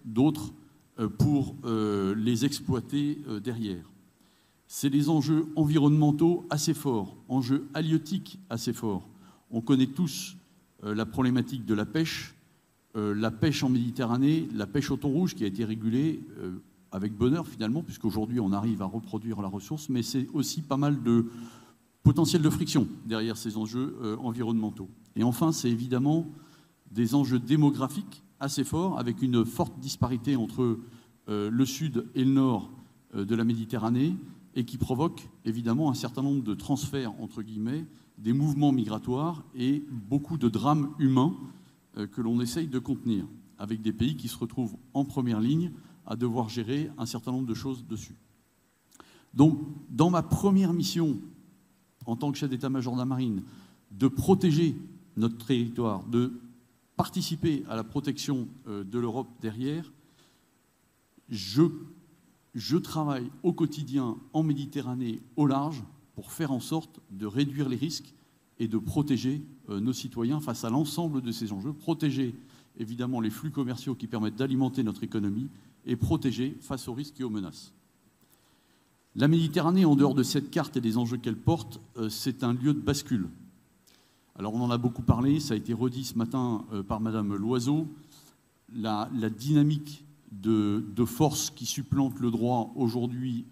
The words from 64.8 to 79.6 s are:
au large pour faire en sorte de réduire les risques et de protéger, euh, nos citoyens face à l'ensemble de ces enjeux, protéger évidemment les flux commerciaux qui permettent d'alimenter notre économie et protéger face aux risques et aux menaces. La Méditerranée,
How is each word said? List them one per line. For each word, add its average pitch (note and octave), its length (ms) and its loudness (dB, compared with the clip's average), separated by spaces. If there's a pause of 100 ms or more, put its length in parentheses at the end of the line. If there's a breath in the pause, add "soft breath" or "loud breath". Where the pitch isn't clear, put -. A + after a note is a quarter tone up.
au D3 100 4
large C#3+ 360 0 (320)
pour - 180 -16
faire D3 200 -2
en B2 80 -2
sorte D#3+ 400 -6 (100)
de G2+ 140 -10
réduire C3+ 460 -2
les B2 60 -2
risques - 360 -6 (460 soft breath)
et A2+ 100 0
de G#2+ 80 0
protéger, C3+ 640 0 (300)
euh, G2+ 100 -4
nos B2 140 0
citoyens B2 460 -2
face B2 240 -6
à A2+ 60 -2
l'ensemble D3 520 -2
de A#2 100 -4
ces G#2+ 200 -6
enjeux, G#2 200 -6
protéger C#3 600 -2 (440 loud breath)
évidemment A#2+ 420 -4
les A2 100 0
flux D3 220 -6
commerciaux B2+ 420 -4
qui A2+ 140 -8
permettent G#2+ 280 -2
d'alimenter C3 460 0
notre G#2+ 220 -2
économie G#2+ 440 -2 (380 loud breath)
et B2+ 100 0
protéger C#3 640 0
face C3 280 -8
aux A#2+ 60 -6
risques C#3+ 260 -10
et C3 40 -4
aux A#2+ 60 -4
menaces. G2 420 -8 (1400 soft breath)
La C3 140 4
Méditerranée, E3 560 4